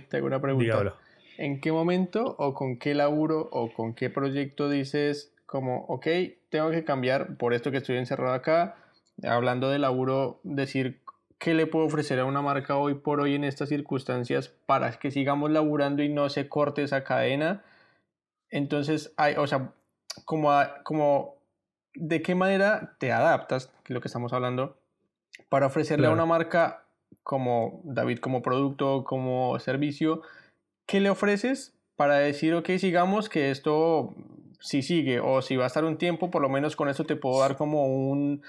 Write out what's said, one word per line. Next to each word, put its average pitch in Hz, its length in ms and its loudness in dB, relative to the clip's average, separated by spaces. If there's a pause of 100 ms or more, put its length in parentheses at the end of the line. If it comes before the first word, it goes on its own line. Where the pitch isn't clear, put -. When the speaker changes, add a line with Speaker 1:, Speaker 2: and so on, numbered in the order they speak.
Speaker 1:
tengo 139 180 -2
una 135 140 -2
pregunta. 135 240 2
Speaker 2:
Dígamelo. 104 320 0 (400)
Speaker 1:
¿En 143 240 -4
qué 160 100 0
momento 180 640 0
o 139 160 -2
con 131 240 -4
qué 147 160 -2
laburo 151 580 0
o 117 200 -4
con 113 220 -6
qué 127 160 -4
proyecto 139 600 -2
dices 143 640 -2 (120)
como, 131 400 -4
"Ok, 147 220 -6 (420)
tengo 156 220 0
que 165 120 -2
cambiar 135 540 -2
por 120 160 0
esto 120 180 -2
que 135 60 0
estoy 131 200 -2
encerrado 127 360 -2
acá"? 160 420 0 (480)
Hablando 123 460 0
de 143 100 0
laburo, 131 640 0
decir, 135 580 -4 (380)
"¿Qué 165 140 0
le 160 140 4
puedo 160 180 0
ofrecer 147 340 0
a 127 60 2
una 139 160 -2
marca 139 340 -2
hoy 143 200 2
por 143 260 -2
hoy 143 140 2
en 143 80 -2
estas 139 260 -4
circunstancias 135 800 -4 (160)
para 131 260 2
que - 180 -6
sigamos 143 420 0
laburando 147 520 2
y 147 60 0
no 147 200 0
se 139 200 -4
corte 147 340 0
esa 135 200 -2
cadena?". 135 600 0 (840)
Entonces, 147 680 -2
hay, 147 180 4
o 147 120 0
sea, 131 260 -2 (520)
como 151 260 2
a-, - 320 2
como, 143 520 0 (580)
¿de 160 280 -2
qué 180 140 -2
manera 196 640 2
te 127 120 0
adaptas, 131 560 2 (160)
que - 100 -10
es - 20 -4
lo 123 60 -6
que - 60 -8
estamos 120 260 -8
hablando, 127 440 -2 (720)
para 135 180 4
ofrecerle 151 400 2
a - 20 6
Speaker 2:
Claro. 156 40 4
Speaker 1:
una 165 120 2
marca 165 600 0 (380)
como 123 600 -2
David, 120 360 -2
como 131 220 -2
producto, 135 600 0
como 127 560 -2
servicio, 147 640 -2 (640)
qué 196 140 0
le 196 100 4
ofreces 208 680 -2 (180)
para 143 200 4
decir, 147 400 2
"Ok, 165 220 -2
sigamos, 185 520 2
que 139 220 2
esto 151 640 0 (440)
sí - 220 -2
sigue", 135 380 2
o 131 220 2
si 131 140 -2
va 127 100 2
a - 20 2
estar 156 180 0
un 156 120 -2
tiempo, 175 340 -2
por 165 100 0
lo 139 80 2
menos 143 260 0
con 147 140 0
eso 139 160 -2
te 151 100 0
puedo 131 240 0
dar 135 180 2
como 151 280 0
un 139 640 0